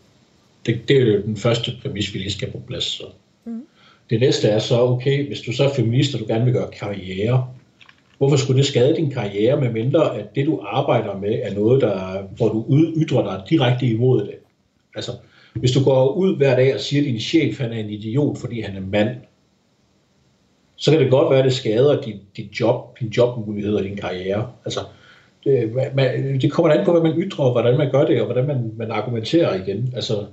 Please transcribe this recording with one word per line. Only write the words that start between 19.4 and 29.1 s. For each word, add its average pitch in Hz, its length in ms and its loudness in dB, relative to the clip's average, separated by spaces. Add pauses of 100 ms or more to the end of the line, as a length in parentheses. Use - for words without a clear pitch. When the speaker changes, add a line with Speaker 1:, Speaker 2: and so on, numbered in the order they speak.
Speaker 1:
så - 160 0
kan 151 80 6
det 131 120 2
godt 139 180 4
være, 135 100 4
at 131 60 4
det 127 80 4
skader 123 480 2
dit, 107 140 -10 (220)
dit 101 220 -10
job, - 400 -2
din 110 80 -6
jobmuligheder 104 680 -2
og 95 60 -2
din - 140 -8
karriere. 95 540 -6 (140)
Altså, - 140 -6 (640)
det, 120 300 2 (220)
man, 135 460 0
det 151 100 2
kommer 170 220 4
an - 120 2
på, 180 60 4
hvad 170 100 4 (100)
man 160 100 -2
ytrer, 185 240 -2
og 123 60 4
hvordan 120 260 2
man 151 140 0
gør 139 140 4
det, 143 140 2
og 110 60 0
hvordan 123 220 -2
man, 120 300 -2
man 110 140 -6
argumenterer 110 720 0